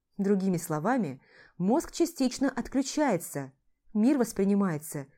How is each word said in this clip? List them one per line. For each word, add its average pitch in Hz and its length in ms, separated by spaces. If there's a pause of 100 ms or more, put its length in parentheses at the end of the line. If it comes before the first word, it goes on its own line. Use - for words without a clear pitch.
(180)
Другими 190 400
словами, 156 640 (360)
мозг 226 340
частично 269 580
отключается, 233 1000 (420)
мир 247 240
воспринимается 196 920 (100)